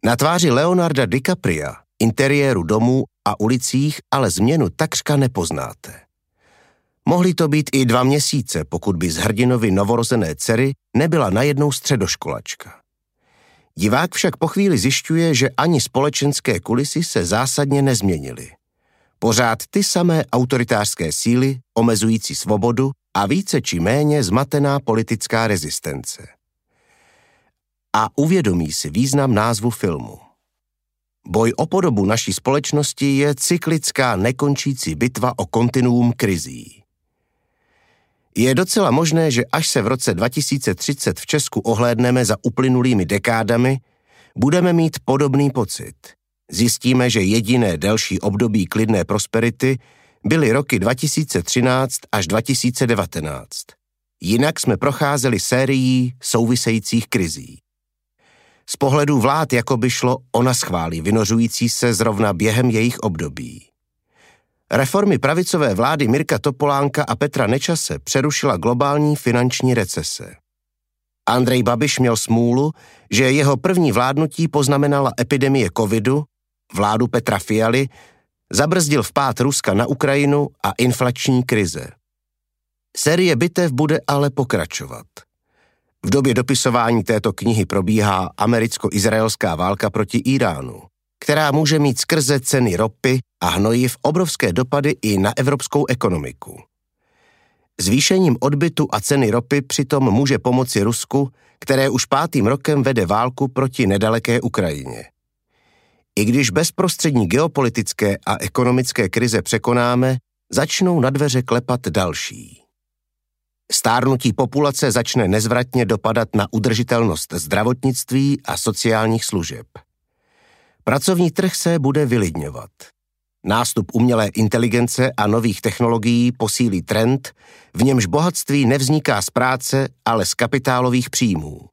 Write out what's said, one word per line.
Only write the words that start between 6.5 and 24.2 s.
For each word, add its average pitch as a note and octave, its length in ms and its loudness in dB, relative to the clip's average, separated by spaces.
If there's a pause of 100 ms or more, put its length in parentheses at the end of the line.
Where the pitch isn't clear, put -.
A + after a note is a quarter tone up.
Mohly F3+ 260 2
to D#3+ 140 0
být D3 240 0
i C3+ 120 2
dva B2 180 2
měsíce, C3 600 0
pokud F2 320 -4
by E2+ 140 -2
z D#2 60 -6
hrdinovi A2+ 540 0
novorozené G2+ 640 0
dcery B2+ 380 0 (240)
nebyla D3+ 340 2
najednou C#3 420 0
středoškolačka. - 1080 -6 (920)
Divák D3 400 0
však - 220 -2
po E3 100 -2
chvíli G3 320 2
zjišťuje, D#3+ 560 0
že B2+ 220 2
ani D#3 240 2
společenské C#3 800 -2
kulisy C#3+ 440 -2
se F#2 200 -2
zásadně C3+ 580 0
nezměnily. E2+ 680 -2 (680)
Pořád A2+ 400 2 (120)
ty G3+ 140 0
samé F3 480 2
autoritářské A#2 800 0
síly, B2+ 460 0 (160)
omezující A2+ 600 0
svobodu A#2 560 0 (240)
a G2+ 120 0
více F#3 340 -2
či - 200 -4
méně C#3+ 420 2